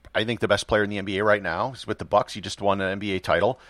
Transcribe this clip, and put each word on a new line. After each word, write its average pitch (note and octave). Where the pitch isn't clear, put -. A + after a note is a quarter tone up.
I G#2+
think, A2+
the A2+
best G2+
player G#2+
in G2+
the G#2
N G2
B G2
A G#2
right G#2
now, F#2
he's -
with G#2+
the F#2+
Bucks. -
He G#2
just F#2+
won G2
an F#2+
N G2
B G2+
A F#2+
title, F#2